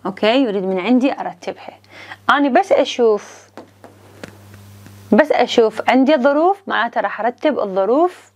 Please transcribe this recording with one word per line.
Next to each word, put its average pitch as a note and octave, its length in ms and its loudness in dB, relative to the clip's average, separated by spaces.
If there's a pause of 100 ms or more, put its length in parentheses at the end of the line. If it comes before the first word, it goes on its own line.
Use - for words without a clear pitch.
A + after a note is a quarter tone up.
أوكي، A3 380 0
يريد G3+ 200 -2
من F#3+ 160 -2
عندي A#3+ 400 0
أرتبها. - 540 -12 (560)
أنا C#4+ 200 2
بس F#4 220 0
أشوف، - 760 -2 (1600)
بس D4 200 4
أشوف A3+ 580 0
عندي C4 280 4
ظروف، D4+ 500 0
معناته A3 340 -4
راح G3+ 200 -6
أرتب B3 380 -2
الظروف G#3 760 -2